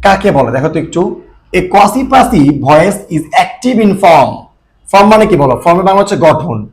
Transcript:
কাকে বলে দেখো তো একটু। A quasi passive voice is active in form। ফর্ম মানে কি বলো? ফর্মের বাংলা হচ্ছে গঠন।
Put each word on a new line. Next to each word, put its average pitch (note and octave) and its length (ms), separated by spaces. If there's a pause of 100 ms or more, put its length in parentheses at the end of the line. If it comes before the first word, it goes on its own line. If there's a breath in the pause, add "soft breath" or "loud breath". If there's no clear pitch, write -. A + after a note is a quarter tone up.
কাকে G3 280
বলে C3+ 200
দেখো C3+ 180
তো E3 100
একটু। - 420 (320 loud breath)
A F#3 40
quasi G#3 540
passive D3 500
voice D#3+ 580
is - 20
active F#3 560
in G#3+ 140
form। D#3+ 440 (580)
ফর্ম G3 120
মানে G#3+ 220
কি F3 100
বলো? C3 280
ফর্মের F3 200
বাংলা F#3+ 160
হচ্ছে G3+ 160
গঠন। B2 560